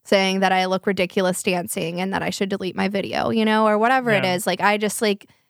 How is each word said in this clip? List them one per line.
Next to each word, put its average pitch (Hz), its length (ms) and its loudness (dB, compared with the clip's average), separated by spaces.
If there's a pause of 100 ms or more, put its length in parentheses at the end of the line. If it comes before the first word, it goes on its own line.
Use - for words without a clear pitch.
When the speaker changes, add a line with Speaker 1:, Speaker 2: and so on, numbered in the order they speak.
Speaker 1:
saying 190 360 2
that 190 100 4
I 185 140 2
look 185 220 -2
ridiculous 185 560 0
dancing 175 560 -4
and 190 140 -4
that 170 100 -2
I 170 60 -2
should 196 200 -4
delete 190 260 -6
my 190 120 -2
video, 190 440 -2
you 226 140 2
know, 220 220 4
or 208 100 2
whatever 240 340 2
it 190 120 2
Speaker 2:
Yeah. 185 120 0
Speaker 1:
is. 185 120 -4
Like, 175 140 -2
I 208 160 2
just, 208 240 -4
like, 208 260 -2 (220)